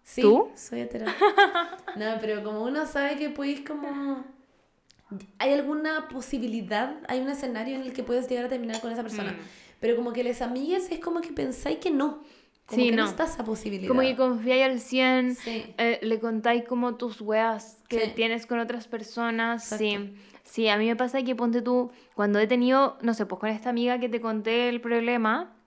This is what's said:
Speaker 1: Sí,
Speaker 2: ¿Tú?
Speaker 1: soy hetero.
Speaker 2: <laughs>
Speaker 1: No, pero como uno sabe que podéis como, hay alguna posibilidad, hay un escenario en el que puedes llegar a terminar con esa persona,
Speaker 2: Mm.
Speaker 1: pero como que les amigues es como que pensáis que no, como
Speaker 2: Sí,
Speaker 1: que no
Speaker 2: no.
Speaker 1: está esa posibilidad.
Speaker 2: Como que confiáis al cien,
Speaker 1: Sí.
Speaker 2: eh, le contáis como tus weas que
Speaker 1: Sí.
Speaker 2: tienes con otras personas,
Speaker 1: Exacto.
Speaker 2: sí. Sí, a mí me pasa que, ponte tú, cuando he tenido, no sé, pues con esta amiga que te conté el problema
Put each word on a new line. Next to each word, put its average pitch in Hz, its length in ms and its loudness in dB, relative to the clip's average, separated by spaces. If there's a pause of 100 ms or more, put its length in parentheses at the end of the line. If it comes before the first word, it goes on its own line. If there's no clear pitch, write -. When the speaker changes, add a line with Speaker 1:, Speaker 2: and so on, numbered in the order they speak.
Speaker 1:
Sí, - 220 -4
Speaker 2:
¿Tú? 240 320 8
Speaker 1:
soy - 240 -10
hetero. 233 260 -6
Speaker 2:
<laughs> 370 880 2
Speaker 1:
No, 214 100 -6 (140)
pero 214 240 -2
como 214 200 -4
uno 285 240 -2
sabe 285 300 -2
que 294 120 -4
podéis 285 320 -4
como, 277 600 -6 (1160)
hay 269 120 4
alguna 302 560 0
posibilidad, 226 880 -4 (140)
hay 254 100 -2
un 262 100 -2
escenario 262 460 -6
en 269 60 -6
el 254 100 -8
que 254 100 -8
puedes 247 280 -2
llegar 247 160 -2
a - 20 -6
terminar 233 320 -4
con 233 140 -6
esa 240 100 -6
persona, 208 300 -6
Speaker 2:
Mm. 170 40 -10 (440)
Speaker 1:
pero 233 160 2
como 240 160 -4
que 247 100 -2
les 240 180 -2
amigues 294 480 -2
es 339 100 -4
como 339 200 -2
que 330 140 -8
pensáis 285 460 -4
que 359 120 -2
no, 294 320 0 (420)
como 240 160 0
Speaker 2:
Sí, 240 100 6
Speaker 1:
que 226 40 4
no 220 80 4
Speaker 2:
no. 202 60 2
Speaker 1:
está 311 160 0
esa 254 180 -6
posibilidad. 208 460 -4
Speaker 2:
Como 254 100 6
que 262 160 4
confiáis 254 480 4
al 262 160 2
cien, 254 560 2
Speaker 1:
Sí. 226 420 -8
Speaker 2:
eh, 233 240 2
le 220 200 0
contáis 233 420 2
como 240 320 -2
tus 233 240 -6
weas 214 680 -2
que 226 160 2
Speaker 1:
Sí. 214 100 -6
Speaker 2:
tienes 226 300 0
con 233 140 -2
otras 233 280 -6
personas, 226 760 -2 (100)
Speaker 1:
Exacto. 214 100 -2
Speaker 2:
sí. 202 320 -2 (300)
Sí, 220 240 0
a 208 80 6
mí 220 100 4
me 233 80 2
pasa 254 280 0
que, 247 120 0
ponte 233 260 0
tú, 247 300 0 (240)
cuando 208 240 4
he 214 80 6
tenido, 254 540 4
no 226 120 2
sé, 220 120 0
pues 185 140 -6
con 214 100 -2
esta 220 200 -4
amiga 240 300 0
que 247 100 -2
te 226 120 -2
conté 226 480 0
el 240 120 -2
problema 233 720 2 (140)